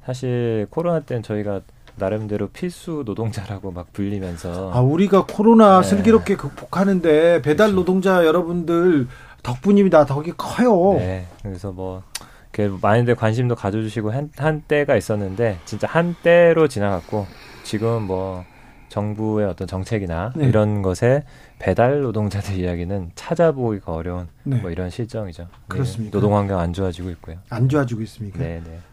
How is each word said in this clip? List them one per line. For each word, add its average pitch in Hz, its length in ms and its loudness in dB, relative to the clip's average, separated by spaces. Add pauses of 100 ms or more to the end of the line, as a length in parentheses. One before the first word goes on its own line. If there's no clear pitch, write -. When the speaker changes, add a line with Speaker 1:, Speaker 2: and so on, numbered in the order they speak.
Speaker 1:
사실 120 640 -2
코로나 165 300 -2
때는 123 220 -8
저희가 104 380 -4 (360)
나름대로 104 520 -4
필수 170 580 -8
노동자라고 101 640 -6
막 87 220 -12
불리면서 95 800 -6
Speaker 2:
아, 123 60 2
우리가 175 460 4
코로나 214 560 8
Speaker 1:
네. 196 60 0
Speaker 2:
슬기롭게 202 480 4
극복하는데 170 1040 2
배달 151 260 2
Speaker 1:
그렇죠. 196 80 2
Speaker 2:
노동자 185 500 4
여러분들 170 800 2 (380)
덕분입니다. 180 600 4
덕이 151 320 -4
커요. 196 600 2
Speaker 1:
네, 92 280 -4 (160)
그래서 95 300 -8
뭐 92 300 -10 (560)
이렇게 101 220 -2
많이들 117 360 4
관심도 117 380 0
가져주시고 107 580 -4
한, 143 240 -6
한 151 300 -2
때가 147 300 2
있었는데 101 680 -2
진짜 - 240 -6
한 170 340 0
때로 170 460 6
지나갔고 101 580 -2 (380)
지금은 113 380 -2
뭐 92 420 -6 (440)
정부의 107 600 -2
어떤 90 180 -6
정책이나 95 680 -4
Speaker 2:
네. 151 100 0
Speaker 1:
이런 107 360 4
것에 120 420 0 (340)
배달 123 440 2
노동자들 104 580 -4
이야기는 87 560 -4
찾아보기가 135 760 -2
어려운 87 360 -8 (160)
Speaker 2:
네. 135 160 -2
Speaker 1:
뭐 90 100 -8
이런 90 200 -6
실정이죠. 104 540 -10
네. 87 40 -18 (200)
Speaker 2:
그렇습니까? 107 480 -6
Speaker 1:
노동 101 200 2
환경 98 240 0
안 85 120 -2
좋아지고 90 380 -6
있고요. 82 260 -16 (140)
Speaker 2:
안 123 180 0
좋아지고 127 340 -2
있습니까? 104 360 -12
Speaker 1:
네, 82 260 -8
네. 82 140 -16 (140)